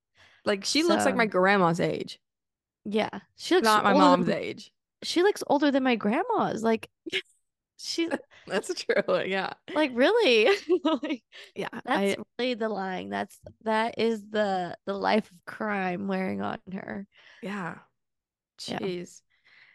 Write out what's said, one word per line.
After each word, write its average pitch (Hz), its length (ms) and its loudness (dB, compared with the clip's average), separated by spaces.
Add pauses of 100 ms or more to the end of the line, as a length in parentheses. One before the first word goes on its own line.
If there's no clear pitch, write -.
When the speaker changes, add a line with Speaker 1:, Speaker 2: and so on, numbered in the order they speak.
(440)
Speaker 1:
Like, 202 200 -2
she - 180 0
looks 339 220 4
like 269 100 2
Speaker 2:
So 247 40 -2
Speaker 1:
my 240 80 4
grandma's 180 540 4
age. - 380 -4 (680)
Speaker 2:
Yeah. 202 360 -4 (160)
She - 180 0
looks 349 100 6
Speaker 1:
Not 214 200 4
my 202 80 4
Speaker 2:
older 294 100 6
than 180 80 8
Speaker 1:
mom's 180 180 4
age. - 440 -4 (300)
Speaker 2:
She - 200 0
looks 392 240 2
older 285 240 2
than 269 120 2
my 254 140 2
grandma's. 254 680 -2
Like, 226 260 0 (220)
Speaker 1:
<laughs> - 680 -12
Speaker 2:
she - 300 -4 (380)
Speaker 1:
That's - 280 -4
true. - 500 0
Yeah. 190 280 -4 (220)
Speaker 2:
Like, 294 200 2
really? 262 540 4 (200)
<laughs> 339 160 2
Like, 285 380 -2 (340)
Speaker 1:
Yeah, 196 160 -8
Speaker 2:
that's - 140 -12
Speaker 1:
I 202 300 0 (220)
Speaker 2:
really 247 160 -2
the 220 140 -4
lying. 190 420 -6
That's, 202 280 -6 (240)
that 220 360 -2
is 220 320 0
the, 196 460 -2 (100)
the 196 80 -4
life 196 360 0
of - 160 -20
crime 196 600 -4
wearing 190 340 -2
on 208 160 -6 (140)
her. 196 340 -10 (360)
Speaker 1:
Yeah. 190 360 -10 (880)
Speaker 2:
Yeah. - 120 -6
Speaker 1:
Jeez. 180 440 -8 (520)